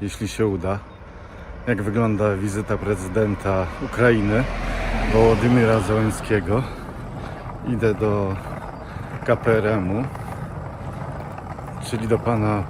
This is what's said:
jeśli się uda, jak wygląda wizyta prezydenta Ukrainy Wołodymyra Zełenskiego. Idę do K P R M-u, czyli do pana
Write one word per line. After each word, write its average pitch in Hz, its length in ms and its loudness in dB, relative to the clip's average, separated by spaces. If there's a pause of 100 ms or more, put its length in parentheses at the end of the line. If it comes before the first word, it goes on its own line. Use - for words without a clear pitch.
jeśli 104 260 -4
się 110 200 0
uda, 95 320 0 (880)
jak 107 140 0
wygląda 107 540 2
wizyta 101 420 -2
prezydenta 95 880 0 (200)
Ukrainy 113 580 4 (720)
Wołodymyra 113 640 6
Zełenskiego. 107 840 2 (1040)
Idę 113 260 2
do 101 420 0 (920)
K 120 100 4
P 113 220 4
R 107 100 2
M-u, 104 360 0 (1800)
czyli 113 240 -4
do 113 120 4
pana 104 500 2